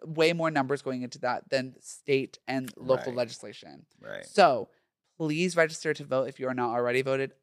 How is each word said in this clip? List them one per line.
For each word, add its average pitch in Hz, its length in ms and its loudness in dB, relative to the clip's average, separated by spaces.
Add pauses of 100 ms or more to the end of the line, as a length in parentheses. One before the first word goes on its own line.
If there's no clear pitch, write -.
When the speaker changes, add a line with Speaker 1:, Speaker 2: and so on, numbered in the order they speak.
Speaker 1:
way 160 280 2
more 160 180 0
numbers 139 320 0
going 127 200 -6
into 123 180 -12
that 123 300 -4
than 131 300 -2
state - 580 -2 (100)
and 131 280 -4
local 127 360 0
Speaker 2:
Right. 120 60 -6
Speaker 1:
legislation. 104 680 -8 (160)
Speaker 2:
Right. 50 240 -12
Speaker 1:
So 135 440 4 (500)
please 165 380 0
register 160 380 2
to 147 100 -10
vote 131 240 -2
if 135 120 -12
you 127 80 -2
are 127 60 -2
not 123 160 0
already 120 320 2
voted. 135 400 -2